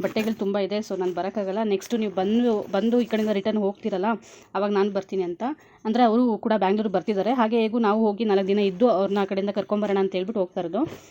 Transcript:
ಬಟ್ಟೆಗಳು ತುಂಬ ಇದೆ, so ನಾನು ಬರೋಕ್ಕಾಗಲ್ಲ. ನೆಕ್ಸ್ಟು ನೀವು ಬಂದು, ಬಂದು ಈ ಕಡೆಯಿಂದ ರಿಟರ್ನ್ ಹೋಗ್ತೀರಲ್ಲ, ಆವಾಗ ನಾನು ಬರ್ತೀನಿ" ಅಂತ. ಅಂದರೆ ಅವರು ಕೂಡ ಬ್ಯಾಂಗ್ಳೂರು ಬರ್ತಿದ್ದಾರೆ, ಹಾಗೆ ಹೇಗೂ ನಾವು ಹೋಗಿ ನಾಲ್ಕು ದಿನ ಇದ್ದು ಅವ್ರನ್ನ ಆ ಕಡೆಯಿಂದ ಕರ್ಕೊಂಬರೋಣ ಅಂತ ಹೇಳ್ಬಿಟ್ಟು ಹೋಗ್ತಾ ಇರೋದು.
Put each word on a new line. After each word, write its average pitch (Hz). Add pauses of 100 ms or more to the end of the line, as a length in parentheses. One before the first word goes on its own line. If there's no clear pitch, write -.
ಬಟ್ಟೆಗಳು 220
ತುಂಬ 202
ಇದೆ, 196
so 202
ನಾನು 180
ಬರೋಕ್ಕಾಗಲ್ಲ. 190
ನೆಕ್ಸ್ಟು 202
ನೀವು 214
ಬಂದು, 214
ಬಂದು 220
ಈ 233
ಕಡೆಯಿಂದ 214
ರಿಟರ್ನ್ 208
ಹೋಗ್ತೀರಲ್ಲ, 202 (480)
ಆವಾಗ 202
ನಾನು 202
ಬರ್ತೀನಿ" 190
ಅಂತ. 175 (420)
ಅಂದರೆ 226
ಅವರು 233
ಕೂಡ 226
ಬ್ಯಾಂಗ್ಳೂರು 202
ಬರ್ತಿದ್ದಾರೆ, 190
ಹಾಗೆ 233
ಹೇಗೂ 220
ನಾವು 220
ಹೋಗಿ 208
ನಾಲ್ಕು 196
ದಿನ 196
ಇದ್ದು 196
ಅವ್ರನ್ನ 196
ಆ 196
ಕಡೆಯಿಂದ 196
ಕರ್ಕೊಂಬರೋಣ 202
ಅಂತ 190
ಹೇಳ್ಬಿಟ್ಟು 196
ಹೋಗ್ತಾ 185
ಇರೋದು. 175 (260)